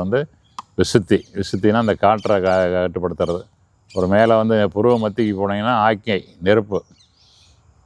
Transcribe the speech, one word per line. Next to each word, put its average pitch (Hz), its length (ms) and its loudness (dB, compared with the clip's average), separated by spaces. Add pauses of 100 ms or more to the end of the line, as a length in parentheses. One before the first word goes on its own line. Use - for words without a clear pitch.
வந்து 117 160 -2 (580)
விசுத்தி. 101 400 2 (180)
விசுத்தினா 104 480 0
அந்த 101 80 2
காற்றை 101 480 0
க-, 92 340 2
கட்டுப்படுத்துறது. 87 680 -4 (440)
அப்புறம் 92 300 -2
மேலே 113 180 4
வந்து 110 200 2 (200)
புருவ 117 220 2
மத்திக்கு 107 420 -2
போனீங்கன்னா 101 340 -2 (140)
ஆக்ஞை, 107 340 -2 (240)
நெருப்பு. 101 320 0 (1080)